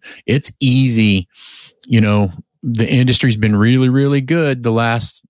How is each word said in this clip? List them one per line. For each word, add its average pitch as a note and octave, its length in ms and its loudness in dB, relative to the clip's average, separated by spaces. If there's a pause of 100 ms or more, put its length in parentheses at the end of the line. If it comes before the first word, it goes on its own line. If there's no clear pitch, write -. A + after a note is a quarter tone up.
(260)
It's - 340 -2
easy. A2+ 680 2 (580)
You A2+ 160 2
know, G#2 300 0 (320)
the A2+ 280 -2
industry's B2+ 460 2
been G#2+ 180 0
really, B2 340 2
really C#3 320 0
good C#3 420 -2
the A#2 80 -2
last A#2 580 -2